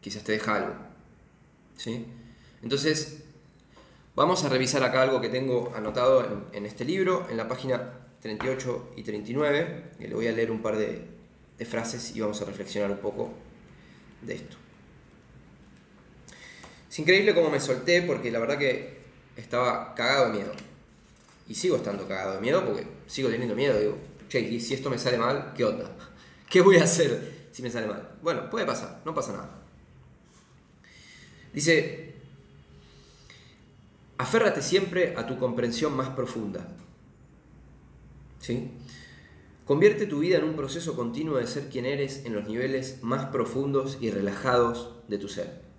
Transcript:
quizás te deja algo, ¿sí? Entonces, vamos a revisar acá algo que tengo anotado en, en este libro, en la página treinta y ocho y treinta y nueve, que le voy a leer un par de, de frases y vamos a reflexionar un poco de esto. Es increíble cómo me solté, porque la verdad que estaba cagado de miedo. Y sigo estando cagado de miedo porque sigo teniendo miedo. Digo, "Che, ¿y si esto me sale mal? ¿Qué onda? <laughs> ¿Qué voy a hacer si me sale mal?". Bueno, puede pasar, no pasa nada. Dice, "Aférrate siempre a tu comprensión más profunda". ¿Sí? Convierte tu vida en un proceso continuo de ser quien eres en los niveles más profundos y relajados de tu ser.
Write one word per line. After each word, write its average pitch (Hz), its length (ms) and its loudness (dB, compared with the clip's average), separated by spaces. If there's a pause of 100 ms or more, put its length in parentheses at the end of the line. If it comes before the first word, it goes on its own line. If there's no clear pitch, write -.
quizás 101 220 -10
te 110 80 -2
deja 107 240 0
algo, - 180 -2 (1040)
¿sí? 117 300 -8 (560)
Entonces, 143 640 -2 (880)
vamos 175 280 4
a 143 60 2
revisar 131 340 2
acá 131 200 4
algo 131 180 4
que 113 80 -2
tengo 123 460 0
anotado 123 500 4
en, 101 200 -6 (120)
en 101 80 -8
este 113 180 -8
libro, 180 460 0
en 113 80 -4
la 113 100 -4
página 127 540 -4 (220)
treinta 107 220 -6
y 131 40 0
ocho 127 460 -4
y 107 80 -14
treinta 104 280 -6
y - 20 -2
nueve, 147 500 0 (160)
que 110 80 -12
le 110 80 -6
voy 113 120 0
a 113 40 2
leer 113 180 2
un 110 120 -4
par 107 160 0
de, - 280 -2 (520)
de 117 80 -8
frases 113 500 -4
y 110 60 -2
vamos 104 200 0
a 101 40 -2
reflexionar 101 440 -2
un 101 100 0
poco - 340 -4 (880)
de 123 140 -8
esto. - 200 -14 (2250)
Es - 100 -10
increíble 185 360 6
cómo 165 140 6
me 143 100 2
solté, 151 440 2
porque 131 280 -2
la 113 80 0
verdad 131 180 0
que 127 440 -2 (340)
estaba 120 580 -2
cagado 127 340 4
de 107 100 -2
miedo. - 160 -6 (960)
Y 107 60 -10
sigo 180 200 2
estando 98 320 -4
cagado 95 280 -4
de 95 40 -6
miedo 135 260 2
porque - 220 -4 (200)
sigo 131 200 -2
teniendo 113 280 -2
miedo. 127 220 2
Digo, 104 200 2 (320)
"Che, 127 100 2
¿y 113 220 -2
si - 120 -2
esto 135 160 -4
me 123 80 -2
sale 123 200 0
mal? 135 360 0
¿Qué 117 120 2
onda? - 260 -2 (280)
<laughs> - 300 -20
¿Qué 185 120 8
voy 185 160 12
a 156 80 10
hacer - 680 2
si - 100 -14
me 123 80 -4
sale 113 180 -4
mal?". - 340 -8
Bueno, 156 280 -2
puede 220 160 -2
pasar, - 380 -4
no 160 100 -6
pasa 123 200 -2
nada. - 260 -12 (1900)
Dice, - 640 2 (2000)
"Aférrate 202 440 4
siempre 180 560 2
a 113 80 -2
tu 123 120 -4
comprensión 120 560 0
más 131 160 0
profunda". 113 560 -6 (1800)
¿Sí? - 280 -4 (920)
Convierte 202 420 6
tu 151 140 -2
vida 175 180 4
en 151 60 2
un 156 140 -2
proceso 143 400 -4
continuo 131 400 -2
de 117 100 0
ser 135 220 -6
quien 123 160 -6
eres 139 400 -4
en 117 80 -6
los 101 120 -4
niveles 127 560 -4
más 120 260 -2
profundos 135 760 0
y 113 100 0
relajados 117 840 2 (120)
de 101 100 -2
tu 98 120 -6
ser. 87 320 -8 (180)